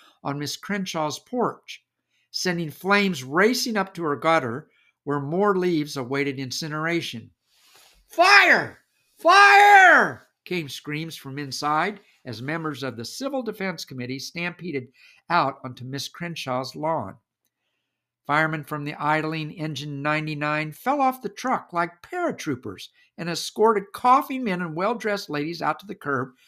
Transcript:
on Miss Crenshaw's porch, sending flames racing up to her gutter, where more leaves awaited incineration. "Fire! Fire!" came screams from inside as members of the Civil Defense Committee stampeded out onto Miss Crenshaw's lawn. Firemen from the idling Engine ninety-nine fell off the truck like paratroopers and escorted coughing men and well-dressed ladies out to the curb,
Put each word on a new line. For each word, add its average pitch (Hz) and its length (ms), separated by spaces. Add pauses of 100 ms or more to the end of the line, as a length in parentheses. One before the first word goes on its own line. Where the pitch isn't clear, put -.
(240)
on 143 160
Miss 143 160
Crenshaw's 180 640
porch, - 640 (480)
sending 175 380
flames 190 540
racing 214 520
up 190 200
to 170 80
her 147 120
gutter, 151 540 (340)
where 143 160
more 185 380
leaves 160 400
awaited 139 420
incineration. 151 920 (760)
"Fire! 339 720 (380)
Fire!" 381 1120 (160)
came 170 240
screams 151 480
from 135 220
inside 151 600 (240)
as 113 180
members 151 420
of 127 120
the 113 100
Civil 269 360
Defense 196 440
Committee 131 340
stampeded 170 720 (380)
out 156 340
onto 123 200
Miss 131 240
Crenshaw's 135 680
lawn. 147 420 (1080)
Firemen 156 380
from 147 200
the 147 120
idling 156 560
Engine 147 500
ninety-nine 151 720
fell 277 300
off 254 200
the 202 80
truck - 420
like 170 300
paratroopers 151 880 (280)
and 170 120
escorted 202 640
coughing 262 500
men 185 200
and 160 120
well-dressed 202 540
ladies 151 320
out 151 180
to - 60
the 196 80
curb, 131 420 (120)